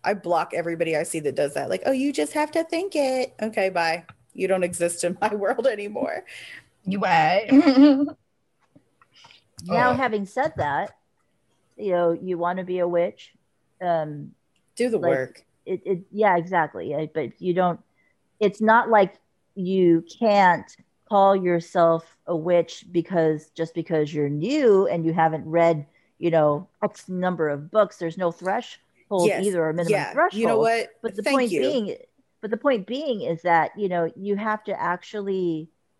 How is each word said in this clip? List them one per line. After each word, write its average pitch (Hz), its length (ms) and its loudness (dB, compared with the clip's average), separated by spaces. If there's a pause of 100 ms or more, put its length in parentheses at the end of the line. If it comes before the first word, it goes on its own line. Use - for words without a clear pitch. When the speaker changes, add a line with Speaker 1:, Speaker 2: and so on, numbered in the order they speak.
Speaker 1:
I 208 120 0
block 175 380 -2
everybody 165 440 -2
I 156 80 0
see 165 160 -6
that 139 160 -4
does 147 180 -2
that. 143 160 -4
Like, 190 160 -4
"Oh, 269 60 0
you 269 200 -2
just 294 200 -4
have 302 200 -2
to 330 120 -2
think 339 320 -6
it." 262 440 -2
Okay, 214 280 -2
bye. 170 360 -2 (280)
You 180 160 -4
don't 185 160 2
exist 175 400 -4
in 180 160 -2
my - 140 0
<laughs> - 0 -
world 226 320 -2
anymore. 208 580 -4 (600)
Speaker 2:
You 196 160 -4
what? 262 1160 4
<laughs> - 0 - (1500)
Speaker 3:
Now, 233 260 2
Speaker 2:
Oh. 247 40 0
Speaker 3:
having 220 320 -2
said 269 300 -4
that, 147 360 -4 (840)
you 202 160 -4
know, 175 200 2
you 180 260 -6
wanna 180 260 -4
be 180 140 -6
a 175 100 0
witch, 175 440 -2 (480)
um, 156 520 -4 (440)
Speaker 1:
Do 247 120 0
the 220 100 -2
Speaker 3:
like, 156 120 0
Speaker 1:
work. 131 340 -4 (220)
Speaker 3:
it, 190 180 -6
it, 180 140 -4 (120)
yeah, 202 260 2
exactly. 156 580 -4
I, 151 180 -6
but 131 280 -8
you 180 140 -2
don't, 175 240 0 (640)
it's 202 220 0
not 220 260 4
like 202 260 4 (400)
you 180 480 4 (160)
can't 202 560 4 (340)
call 196 280 6
yourself 170 800 2 (100)
a 175 80 -4
witch 170 560 0
because, 165 600 0
just 165 240 -8
because 160 400 -2
you're 143 160 -2
new 196 560 2
and 165 180 -2
you 165 80 0
haven't 160 320 0
read, 165 400 2 (340)
you 175 120 -2
know, 151 360 2 (160)
X - 260 -8
number 180 420 -2
of 147 200 -8
books, 208 280 0
there's 165 180 -8
no 180 160 -2
threshold 196 460 -8 (480)
Speaker 1:
Yes. 190 180 0
Speaker 3:
either, 185 220 0
or 156 80 -2
minimum 170 180 -2
Speaker 1:
Yeah. 151 200 -2
Speaker 3:
threshold. 277 280 0
Speaker 1:
You 226 60 0
know 226 120 2
what? 226 300 0 (140)
Speaker 3:
But 202 140 -8
the 208 60 -8
Speaker 1:
Thank 277 140 0
Speaker 3:
point 247 140 0
Speaker 1:
you. 165 100 0
Speaker 3:
being, 254 360 -2 (440)
but 208 100 -10
the 226 60 -2
point 233 300 -2
being 254 360 -6
is 160 200 -6
that, 170 340 2
you 202 140 -4
know, 170 260 0
you 202 200 -4
have 214 280 -6
to 196 160 -6
actually 180 880 -4 (320)